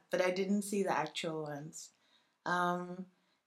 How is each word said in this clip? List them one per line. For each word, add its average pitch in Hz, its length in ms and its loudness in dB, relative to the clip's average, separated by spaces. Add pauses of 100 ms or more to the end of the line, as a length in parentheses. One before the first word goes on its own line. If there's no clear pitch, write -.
(100)
but 180 100 2
I 185 100 4
didn't 196 320 2
see 202 200 0
the 160 140 2
actual 156 460 -2
ones. 147 480 -8 (560)
Um, 180 600 0 (400)